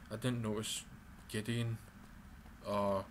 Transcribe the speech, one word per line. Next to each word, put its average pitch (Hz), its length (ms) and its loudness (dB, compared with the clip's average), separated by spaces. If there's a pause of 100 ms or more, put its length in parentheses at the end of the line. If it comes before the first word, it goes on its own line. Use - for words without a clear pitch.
(120)
I 110 60 0
didn't 120 240 2
notice 107 420 0 (460)
Gideon, 117 480 2 (920)
uh, 101 440 6